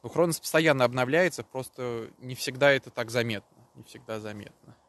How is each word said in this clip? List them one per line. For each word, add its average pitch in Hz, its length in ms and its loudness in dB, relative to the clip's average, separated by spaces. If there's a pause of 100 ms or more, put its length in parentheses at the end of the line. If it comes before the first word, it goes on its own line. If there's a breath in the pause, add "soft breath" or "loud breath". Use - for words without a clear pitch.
Но 117 60 -12
Хронос 165 300 2
постоянно 156 460 4
обновляется, 131 580 0
просто 123 760 -8
не 127 160 -12
всегда 135 360 2
это 131 200 0
так 117 180 -8
заметно. 117 480 -4 (160)
Не 120 100 -20
всегда 113 360 -12
заметно. 107 560 -14 (140)